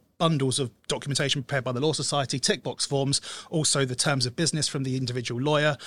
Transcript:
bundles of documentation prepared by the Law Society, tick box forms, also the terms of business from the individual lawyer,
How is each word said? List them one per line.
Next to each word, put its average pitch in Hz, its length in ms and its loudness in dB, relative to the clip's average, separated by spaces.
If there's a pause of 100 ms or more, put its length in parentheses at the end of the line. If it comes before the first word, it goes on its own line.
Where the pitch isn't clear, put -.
(180)
bundles 143 420 4
of 123 100 -2 (160)
documentation 139 560 -2
prepared 127 220 -2
by 127 80 -2
the 123 80 -2
Law 151 120 4
Society, 143 460 -2
tick 175 240 0
box - 240 -4
forms, 139 340 0 (300)
also 147 340 2
the 127 120 -2
terms 135 280 2
of 123 120 -4
business 156 320 0
from 135 160 -4
the 131 120 -2
individual 123 440 -4
lawyer, 147 360 2 (100)